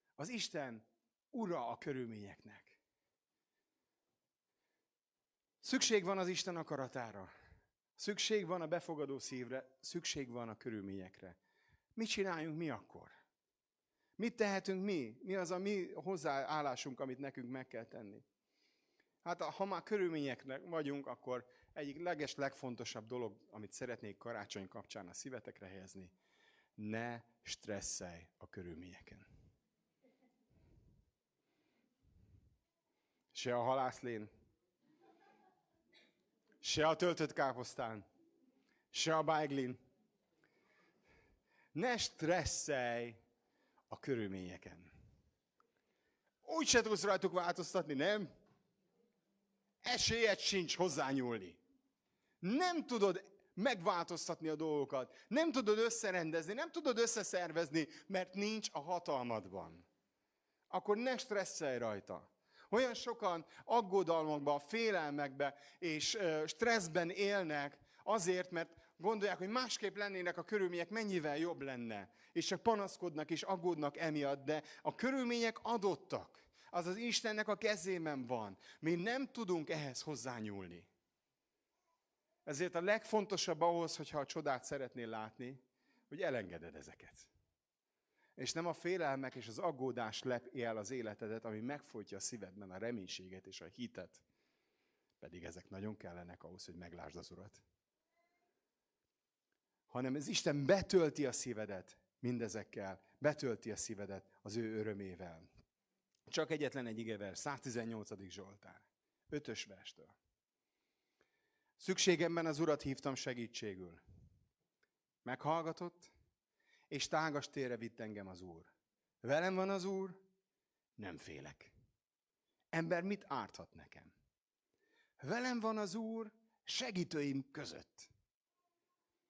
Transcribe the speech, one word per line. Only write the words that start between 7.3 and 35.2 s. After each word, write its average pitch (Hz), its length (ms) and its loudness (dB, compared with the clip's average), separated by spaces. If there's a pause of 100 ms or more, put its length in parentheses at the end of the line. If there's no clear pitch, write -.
Szükség 208 500 2
van 175 160 0
a 160 60 -4
befogadó 151 520 -2
szívre, 127 600 -6
szükség 147 500 -4
van 117 200 -4
a 107 80 -8
körülményekre. 95 800 -6 (560)
Mit 220 140 -2
csináljunk 165 500 0
mi 165 120 0
akkor? - 400 -8 (1040)
Mit 233 200 0
tehetünk 190 480 2
mi? 147 380 0
Mi 196 140 -2
az 185 160 0
a 185 60 0
mi 190 340 0
hozzáállásunk, 143 1080 0
amit 131 200 -2
nekünk 135 300 -6
meg 131 180 -6
kell 113 180 -8
tenni? 110 380 -14 (1000)
Hát, 170 180 -4
ha 160 240 -2
már 185 180 -2
körülményeknek 151 840 -2
vagyunk, 143 420 -2
akkor 123 380 -4 (280)
egyik 147 280 -8
leges, 156 340 -2
legfontosabb 123 720 -4
dolog, 117 300 -4 (120)
amit 104 220 -12
szeretnék 113 460 -8
karácsony 104 500 -6
kapcsán 101 400 -10
a 90 60 -16
szívetekre 120 540 -10
helyezni, 95 440 -14 (600)
ne 113 500 -4 (180)
stresszelj 90 840 -6 (100)
a - 120 -18
körülményeken. 90 800 -12 (4000)
Se 123 240 0
a 120 60 4
halászlén, 123 680 0 (2250)